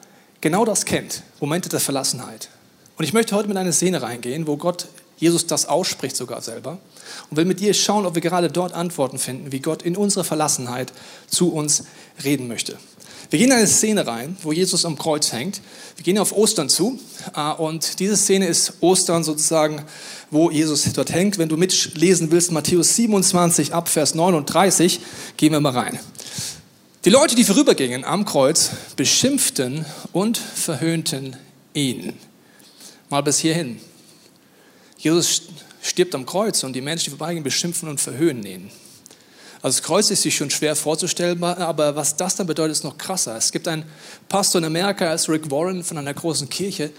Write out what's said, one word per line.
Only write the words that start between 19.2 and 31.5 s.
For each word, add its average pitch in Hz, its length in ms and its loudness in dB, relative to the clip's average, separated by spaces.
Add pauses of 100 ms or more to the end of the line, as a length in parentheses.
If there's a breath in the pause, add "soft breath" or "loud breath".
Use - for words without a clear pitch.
sozusagen, 151 580 0 (480 loud breath)
wo 160 180 4
Jesus 156 440 2
dort - 200 -2
hängt. 196 240 2
Wenn 165 120 0
du 156 80 0
mitlesen 165 720 2
willst, 170 220 4
Matthäus 160 420 2
siebenundzwanzig 180 800 4
ab 170 140 -2
Vers 151 260 2
neununddreißig, 165 840 4 (380 loud breath)
gehen 151 120 6
wir 156 80 2
mal 143 140 2
rein. 123 260 -2 (1080 loud breath)
„Die 180 60 8
Leute, 277 240 6
die 240 80 6
vorübergingen 139 600 4
am 185 220 -2
Kreuz, 156 440 2 (240 loud breath)
beschimpften 147 920 0 (260 loud breath)
und 208 260 0
verhöhnten 156 960 -4 (400)